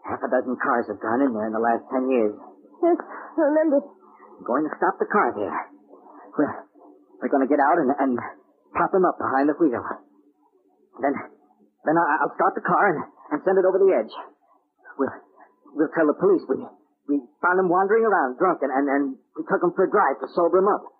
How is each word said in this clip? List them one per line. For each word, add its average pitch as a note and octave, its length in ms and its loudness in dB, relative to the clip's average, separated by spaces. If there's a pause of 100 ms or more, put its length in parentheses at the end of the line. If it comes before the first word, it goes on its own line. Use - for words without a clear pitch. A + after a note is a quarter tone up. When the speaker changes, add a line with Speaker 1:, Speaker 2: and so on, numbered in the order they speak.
Speaker 1:
Half B2+ 160 -8
a C3 80 -6
dozen B2+ 320 0
cars A#2+ 240 0
have G2+ 160 -8
gone B2 240 0
in B2 80 -2
there G#2+ 160 -4
in A2 40 -6
the A2 80 -2
last A#2 280 0
ten C3 160 -2
years. A2+ 320 0 (480)
Speaker 2:
Yes, E4 160 4
I - 480 -2
remember. D4+ 320 2
Speaker 1:
I'm - 640 -20
going C3 160 0
to D3+ 160 -6
stop F#3 240 0
the G#3 80 -4
car D3+ 240 0
there. G2+ 200 -6 (840)
We're, - 160 0 (640)
we're B2+ 160 -2
going C#3 80 2
to B2+ 80 -2
get C#3+ 80 4
out D#3 240 4
and, B2+ 160 2
and C3+ 160 0 (640)
pop E3+ 160 0
him F#3+ 80 4
up E3+ 160 2
behind C3+ 320 0
the D3 80 -4
wheel. A#2+ 240 0 (1160)
Then, - 140 0 (720)
then D3+ 100 2
I, E3+ 80 2 (160)
I'll D3 160 -2
start F3 220 2
the - 80 -8
car F3 260 2
and, - 80 -4 (320)
and D3 140 -4
send F#3+ 100 2
it F#3+ 80 4
over F#3 160 4
the F#3+ 140 6
edge. A2 180 -2 (880)
We'll, C3+ 140 -2 (580)
we'll C#3+ 240 -4
tell D#3+ 80 2
the D3 140 2
police F3+ 320 2
we, B2 100 -2 (480)
we C#3+ 160 -2 (160)
found F3+ 160 2
him F#3 160 2
wandering G3+ 320 2
around D#3+ 320 0
drunk E3+ 240 0
and, C3+ 80 -2
and, C#3 220 0
and C#3 120 0 (300)
we D#3 160 -10
took F#3 160 0
him F3 80 0
for F#3 160 0
a - 20 -8
drive E3 300 0
to C3 160 -10
sober E3+ 240 4
him G3 80 2
up. F3+ 160 -2 (160)